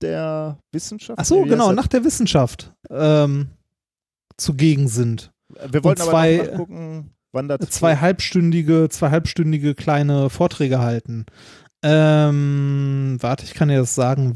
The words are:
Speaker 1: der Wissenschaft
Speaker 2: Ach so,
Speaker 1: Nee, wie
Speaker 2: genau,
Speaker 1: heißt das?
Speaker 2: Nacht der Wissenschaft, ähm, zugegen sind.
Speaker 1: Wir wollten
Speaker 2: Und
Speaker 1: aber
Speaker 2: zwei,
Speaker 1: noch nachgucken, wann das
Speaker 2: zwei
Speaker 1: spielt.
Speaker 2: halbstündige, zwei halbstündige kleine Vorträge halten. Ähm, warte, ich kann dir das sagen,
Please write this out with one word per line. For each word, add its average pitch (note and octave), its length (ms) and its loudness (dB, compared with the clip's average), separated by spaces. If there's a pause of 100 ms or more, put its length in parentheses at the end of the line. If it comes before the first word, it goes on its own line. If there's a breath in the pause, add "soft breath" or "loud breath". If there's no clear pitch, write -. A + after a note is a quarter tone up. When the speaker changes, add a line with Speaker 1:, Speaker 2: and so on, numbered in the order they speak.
Speaker 1:
der D#3 580 -6 (120)
Wissenschaft G#3+ 480 -12
Speaker 2:
Ach - 60 -4
so, F4 140 2
Speaker 1:
Nee, F#4+ 60 2
wie - 40 -4
Speaker 2:
genau, A#3 140 4
Speaker 1:
heißt G3+ 80 2
das? A3+ 120 0
Speaker 2:
Nacht - 100 -2
der B3+ 100 2
Wissenschaft, F3+ 680 0 (180)
ähm, C#3+ 560 2 (920)
zugegen C#3+ 500 0
sind. A#2 440 -4 (180)
Speaker 1:
Wir C3+ 340 -6
wollten F3 200 2
Speaker 2:
Und E3 60 0
Speaker 1:
aber - 20 2
Speaker 2:
zwei, E3 260 4
Speaker 1:
noch E3+ 140 0
nachgucken, E3 600 -12 (200)
wann C3+ 160 -6
das C#3 120 -4 (100)
Speaker 2:
zwei E3 220 0
Speaker 1:
spielt. C#3 100 0
Speaker 2:
halbstündige, E3+ 880 2
zwei D#3 200 -2
halbstündige D#3 640 0
kleine C#3+ 560 0
Vorträge C#3 500 -2
halten. A#2 460 -4 (560 loud breath)
Ähm, C#3+ 1400 2
warte, B2 240 -4
ich - 80 -18
kann D3+ 160 2
dir C#3+ 80 4
das B2+ 180 0
sagen, C3 400 0